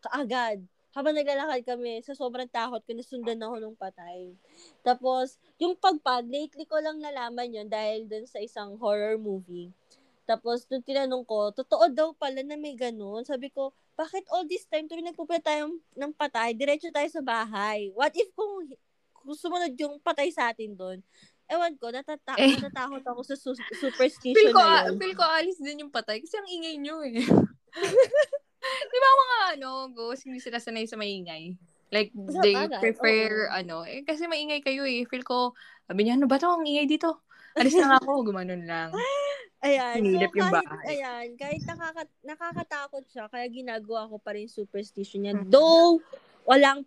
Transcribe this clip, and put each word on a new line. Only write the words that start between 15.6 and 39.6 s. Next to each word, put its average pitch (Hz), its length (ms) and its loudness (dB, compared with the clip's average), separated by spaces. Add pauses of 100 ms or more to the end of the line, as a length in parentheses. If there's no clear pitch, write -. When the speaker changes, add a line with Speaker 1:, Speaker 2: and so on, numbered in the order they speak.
Speaker 1:
ng 285 220 -8
patay, 233 380 -2
diretso 277 380 -2
tayo 294 180 -2
sa 320 120 -10
bahay? 214 720 -4
What 262 220 0
if 381 180 0
kung, 392 360 -6 (500)
kung 269 160 -14
sumunod 339 420 -4
yung 294 220 -4
patay 311 320 -2
sa 294 200 0
atin 220 240 -8
dun?" 185 260 -10 (460)
Ewan 339 300 -2
ko, 240 140 -12
natata-, 269 480 -10
Speaker 2:
Eh. 269 200 6
Speaker 1:
natatakot 269 480 -8
ako 240 180 -8
sa 277 120 -10
su-, 262 240 -8 (140)
superstition 254 600 0
Speaker 2:
Feel 427 180 8
ko, 381 100 8
Speaker 1:
na 330 120 8
Speaker 2:
ah, 311 120 6
Speaker 1:
yun. 190 120 0
Speaker 2:
feel 381 140 -4
ko 370 140 0
alis 320 320 2
din 294 260 -8
yung 285 80 -16
patay 220 280 -4
kasi 320 140 -16
ang 415 140 -6
ingay 330 300 -8
nyo 294 240 -8
eh. 240 180 -4
<laughs> - 1040 4 (640)
Di 494 100 -2
ba 539 140 8
mga, 508 260 6 (200)
ano, 269 120 -10 (220)
ghost, 233 320 -8
hindi 262 160 -12
sila 233 220 -8
sanay 226 240 -6
sa 226 100 -10
maingay? 180 640 -10 (320)
Like, 208 240 0
Speaker 1:
Sa 208 260 -6
Speaker 2:
they 202 160 8
Speaker 1:
bagay, 277 240 -2
Speaker 2:
prefer, 226 400 2 (240)
Speaker 1:
oo. - 80 -4
Speaker 2:
ano, 175 320 -6
eh, 196 180 -12
kasi 302 240 -4
maingay 302 360 -4
kayo 277 240 -2
eh. 247 180 -2
Feel 247 240 -8
ko, 247 240 0 (320)
sabi 196 240 0
niya, 240 80 4
"Ano 269 80 4
ba 269 140 6
to? 285 100 0
Ang 349 160 2
ingay 294 240 0
dito. 311 380 0 (280)
Alis 262 220 6
na 320 140 8
nga 262 100 10
ako." 269 240 0
<laughs> 214 80 0
Gumanon 180 320 -4
lang. 165 320 -4 (640)
Speaker 1:
Ayan, 262 340 2